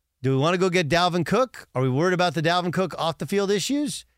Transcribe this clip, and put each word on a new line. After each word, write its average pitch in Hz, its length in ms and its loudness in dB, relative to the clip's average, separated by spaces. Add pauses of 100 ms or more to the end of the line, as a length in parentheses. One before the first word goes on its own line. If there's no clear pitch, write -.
(240)
Do 131 80 0
we 135 60 2
wanna 165 200 2
go 185 140 2
get 170 180 0
Dalvin 170 380 2
Cook? 240 480 -2
Are 127 80 0
we 131 60 2
worried 165 260 0
about 175 180 0
the 165 80 -4
Dalvin 175 320 0
Cook 180 240 -2
off 160 220 -4
the 160 80 -8
field 196 240 0
issues? 254 540 -2 (120)